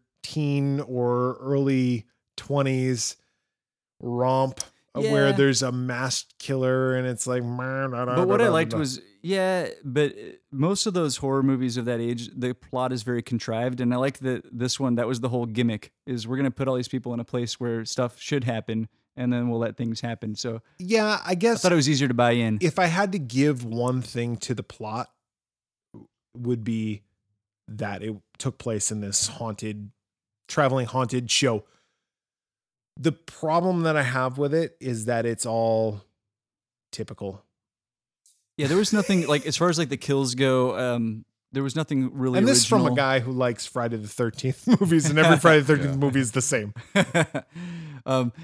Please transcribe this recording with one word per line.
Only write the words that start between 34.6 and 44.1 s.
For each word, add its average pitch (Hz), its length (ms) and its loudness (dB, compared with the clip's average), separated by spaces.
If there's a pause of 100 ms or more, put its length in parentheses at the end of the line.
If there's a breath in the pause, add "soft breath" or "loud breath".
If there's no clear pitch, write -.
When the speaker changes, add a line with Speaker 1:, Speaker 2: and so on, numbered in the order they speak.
Speaker 1:
is 117 260 -4
that 117 200 0
it's 117 200 -2
all 113 580 0 (880)
typical. 101 520 -10 (1120)
Speaker 2:
Yeah, 143 100 0
there 156 100 4
was 202 140 4
nothing, 196 340 4
like, 147 220 2
as 151 80 -2
far 170 140 2
as, 160 100 0
like, 160 100 0
the 135 80 -2
kills 139 380 0
go, 127 420 2
um, 113 460 -2 (300)
there 135 100 -2
was 131 140 -4
nothing 135 360 0
really 131 260 0
Speaker 1:
And 214 80 6
this 262 120 4
is - 60 4
from 214 160 4
a - 20 2
Speaker 2:
original. 139 140 2
Speaker 1:
guy 135 240 2
who 123 100 -6
likes 123 340 -2
Friday 117 320 -4
the 107 100 -8
thirteenth - 600 -4